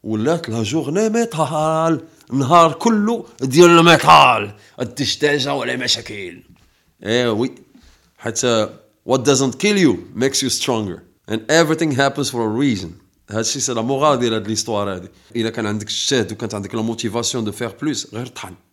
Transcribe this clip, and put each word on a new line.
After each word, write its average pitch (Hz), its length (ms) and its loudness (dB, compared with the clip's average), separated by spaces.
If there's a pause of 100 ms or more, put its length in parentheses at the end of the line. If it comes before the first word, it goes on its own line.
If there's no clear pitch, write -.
ولات 117 460 -2
لا 110 140 -2
جورني 156 460 -2
ميتال، 160 920 0 (320)
النهار 151 400 4
كله 220 520 0 (160)
ديال 147 280 8
الميتال، 151 840 6 (260)
الدشداجه 143 720 -2
ولا 127 220 -4
مشاكل. 113 680 -6 (600)
ايه 120 280 0
وي، 113 240 -2 (640)
حتى 113 520 -2 (400)
what 131 100 2
doesn't 135 440 2
kill 208 140 2
you 101 460 0
makes 135 200 -2
you 127 60 -2
stronger 104 500 -4 (320)
and 110 80 -4 (100)
everything 156 420 2
happens 139 380 0
for 123 100 -6
a 110 240 -2
reason. 98 240 -2 (420)
هادشي 113 300 -4
سي 127 140 -4
لا 113 80 -2
مورال 135 380 2
ديال 120 140 0
هاد 107 140 -4
ليستوار 101 480 -4
هادي. 90 120 -12 (280)
الا 113 140 -2
كان 110 160 -4
عندك 104 220 -4
الجهد 110 440 -2
وكانت 110 240 -8
عندك 101 200 -8
لا 113 60 -2
موتيفاسيون 113 600 -4
دو 104 80 -4
فير 113 300 -8
بلوس، 143 320 -6
غير 120 140 -10
طحن 95 260 -16 (200)